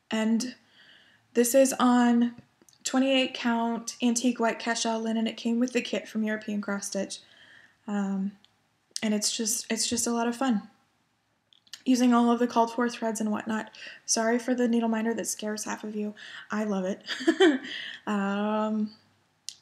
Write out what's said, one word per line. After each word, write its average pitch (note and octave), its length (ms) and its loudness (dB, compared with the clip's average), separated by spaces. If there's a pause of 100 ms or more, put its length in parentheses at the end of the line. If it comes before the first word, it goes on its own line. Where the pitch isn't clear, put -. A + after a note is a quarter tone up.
and A3+ 460 0 (800)
this A#3+ 180 4
is C4+ 260 6
on A#3+ 540 6 (500)
twenty-eight C4 500 2
count A#3 680 -2
antique A#3+ 380 2
white A3+ 180 2
cashel A3+ 420 -2
linen. A3+ 280 -2
It A3 100 -8
came A#3 220 -2
with B3 140 0
the A#3+ 80 0
kit G#3+ 260 -6
from A3 160 -4
European G#3+ 360 -4
Cross G3+ 280 -6
Stitch. G3 320 -6 (680)
Um, G3 440 -4 (720)
and G#3+ 100 0
it's G#3 220 -2
just, A3 340 -4
it's A3+ 180 -2
just A#3 200 -2
a A#3+ 40 -2
lot A#3 160 0
of A#3 80 -2
fun. B3 280 0 (1200)
Using B3 280 4
all A#3+ 180 6
of A#3 80 2
the A#3+ 80 2
called A#3 260 2
for A#3+ 160 0
threads A3+ 320 -4
and G#3+ 100 -2
whatnot. A3 400 -6 (340)
Sorry A3+ 340 2
for B3+ 160 -2
the B3 120 2
needle A#3 220 2
minder A3+ 240 0
that F#3+ 140 -6
scares G#3+ 380 -6
half G#3+ 180 -8
of G#3+ 120 -8
you. G#3 200 -6 (340)
I G#3+ 140 -2
love F#3+ 220 -2
it. G3 180 -6 (240)
<laughs> D#4+ 340 6 (460)
Um, G#3+ 840 -2 (720)